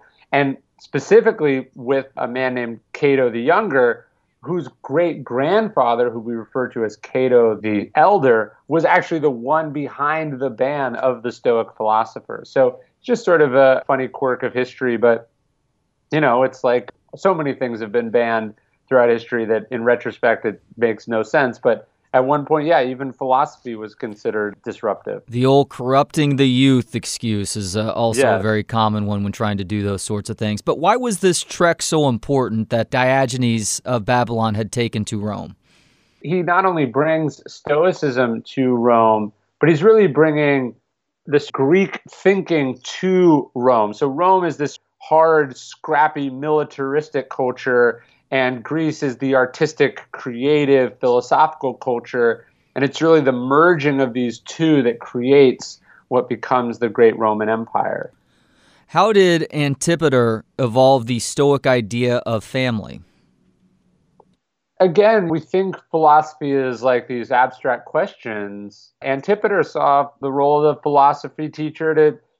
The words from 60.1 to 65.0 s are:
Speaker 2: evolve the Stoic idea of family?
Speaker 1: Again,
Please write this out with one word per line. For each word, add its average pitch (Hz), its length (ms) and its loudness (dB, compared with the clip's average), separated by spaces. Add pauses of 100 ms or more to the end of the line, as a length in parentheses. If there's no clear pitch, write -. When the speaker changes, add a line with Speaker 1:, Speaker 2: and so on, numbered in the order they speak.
Speaker 2:
evolve 131 480 2
the 120 140 -4
Stoic 139 460 0
idea 120 520 0
of 113 240 -4
family? 113 600 -6 (1800)
Speaker 1:
Again, 196 480 2